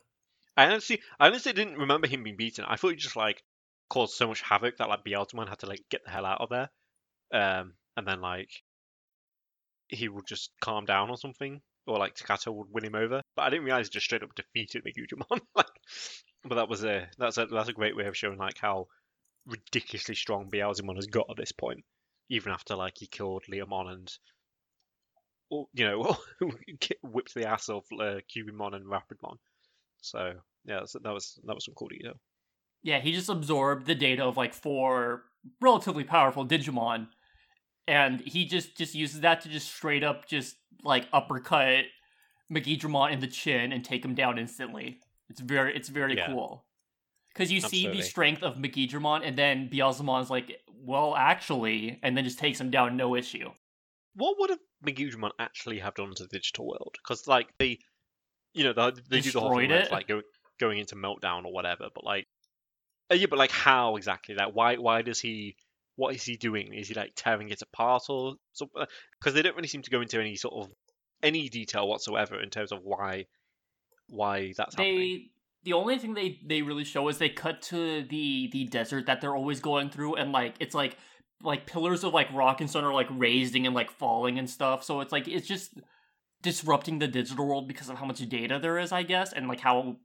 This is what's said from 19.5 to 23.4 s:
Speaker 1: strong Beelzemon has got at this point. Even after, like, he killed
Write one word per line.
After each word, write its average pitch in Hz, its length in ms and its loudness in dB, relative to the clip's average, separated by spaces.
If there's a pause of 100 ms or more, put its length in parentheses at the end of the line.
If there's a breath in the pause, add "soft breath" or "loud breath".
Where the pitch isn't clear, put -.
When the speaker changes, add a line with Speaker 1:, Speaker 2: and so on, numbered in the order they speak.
Speaker 1:
strong 101 360 -6
Beelzemon 101 460 -2
has 98 100 -8
got 110 220 0
at - 80 -10
this - 140 -8
point. - 340 -8 (440)
Even 107 220 -4
after, 92 240 -6
like, 95 220 -6
he 98 100 -16
killed 95 440 -8